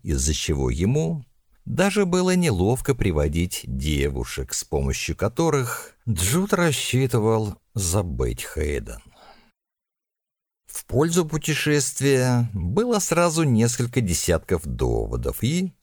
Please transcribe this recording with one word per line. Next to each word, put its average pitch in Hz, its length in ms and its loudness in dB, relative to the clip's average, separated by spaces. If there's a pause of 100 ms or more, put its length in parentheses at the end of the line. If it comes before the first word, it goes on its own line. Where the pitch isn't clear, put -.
из-за 71 300 0
чего 69 380 0
ему 135 540 0 (420)
даже 196 380 2
было 185 300 2
неловко 131 600 2
приводить 80 680 0
девушек, 67 920 -2
с - 100 -6
помощью 67 500 -2
которых 135 800 -2 (140)
Джуд 110 460 0
рассчитывал 120 1000 0 (180)
забыть 82 800 -2
Хейден. 71 480 -6 (1600)
В - 200 -14
пользу 170 400 2
путешествия 139 1300 2
было 160 440 0
сразу 170 440 2
несколько 120 580 2
десятков 87 680 0
доводов 60 760 -2
и 170 400 0